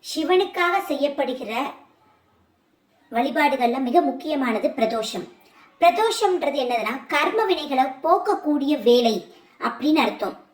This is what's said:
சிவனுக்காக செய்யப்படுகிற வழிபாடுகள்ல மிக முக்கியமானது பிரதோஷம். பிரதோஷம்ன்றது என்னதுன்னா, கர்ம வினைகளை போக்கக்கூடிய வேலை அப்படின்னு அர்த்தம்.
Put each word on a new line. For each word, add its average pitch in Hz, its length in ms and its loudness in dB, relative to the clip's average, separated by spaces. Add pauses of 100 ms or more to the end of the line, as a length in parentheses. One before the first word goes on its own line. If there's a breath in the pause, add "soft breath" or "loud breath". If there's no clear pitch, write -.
(160)
சிவனுக்காக 359 600 2 (100)
செய்யப்படுகிற 262 760 -2 (1500)
வழிபாடுகள்ல 262 680 0
மிக 269 220 2
முக்கியமானது 262 680 -2
பிரதோஷம். 226 600 -4 (520 soft breath)
பிரதோஷம்ன்றது 349 840 2
என்னதுன்னா, 240 460 -4
கர்ம 349 380 0
வினைகளை 285 460 0 (120)
போக்கக்கூடிய 302 760 2
வேலை 233 520 2 (260 soft breath)
அப்படின்னு 302 380 0
அர்த்தம். 214 420 -2 (140)